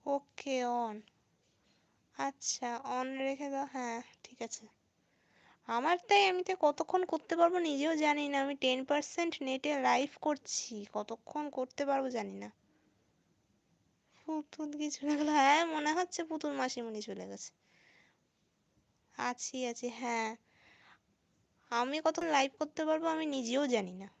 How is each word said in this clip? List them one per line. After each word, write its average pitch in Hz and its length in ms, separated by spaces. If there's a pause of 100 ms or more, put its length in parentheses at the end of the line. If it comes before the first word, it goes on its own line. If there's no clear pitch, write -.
ওকে, 277 480 (220)
on। 226 180 (1200)
আচ্ছা, 269 520 (200)
on 254 180 (120)
রেখে 269 300
দাও। 277 180
হ্যাঁ, 247 300 (240)
ঠিক - 200
আছে। 226 220 (1040)
আমার 269 320
তাই 403 220
এমনিতে 370 340
কতক্ষণ 320 500
করতে 320 300
পারবো 339 240
নিজেও 311 360
জানি 294 320
না। 277 140
আমি 277 140
টেন 254 300
পার্সেন্ট 320 560
নেটে 269 300 (100)
লাইভ 254 300 (100)
করছি, - 540 (160)
কতক্ষণ 226 580
করতে 254 360
পারবো 269 240
জানি 208 260
না। 202 140 (1600)
পুতুল 311 580
কি 294 180
চলে 294 260
গেল? 294 180
হ্যাঁ, 285 320
মনে 311 280
হচ্ছে 349 300
পুতুল 311 300
মাসিমণি 240 480
চলে 190 240
গেছে। 196 240 (1700)
আছি, 247 480
আছি, 240 300
হ্যাঁ। 233 340 (1400)
আমি 247 260
কতক্ষণ 320 340
লাইভ 277 260
করতে 302 280
পারবো 311 220
আমি 320 180
নিজেও 269 420
জানি 202 260
না। 190 140 (120)